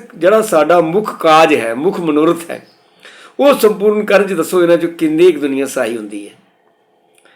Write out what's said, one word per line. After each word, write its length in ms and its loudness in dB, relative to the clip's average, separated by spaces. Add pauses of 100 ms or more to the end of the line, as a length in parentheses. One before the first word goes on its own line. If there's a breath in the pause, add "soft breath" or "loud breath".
(160)
ਜਿਹੜਾ 260 2
ਸਾਡਾ 400 2
ਮੁੱਖ 400 -4
ਕਾਜ 340 4
ਹੈ, 180 -2
ਮੁੱਖ 260 -4
ਮਨੋਰਥ 380 0 (120)
ਹੈ, 180 -16 (720 loud breath)
ਉਹ 140 4
ਸੰਪੂਰਨ 520 0
ਕਰਨ 220 2
'ਚ 60 -4
ਦੱਸੋ 300 -2
ਇਹਨਾਂ 140 2
'ਚੋਂ 120 -2
ਕਿੰਨੀ 420 0
ਕੁ 80 -2
ਦੁਨੀਆ 260 -4
ਸਹਾਈ 320 -6
ਹੁੰਦੀ 320 -14
ਹੈ। 40 -20 (1040 soft breath)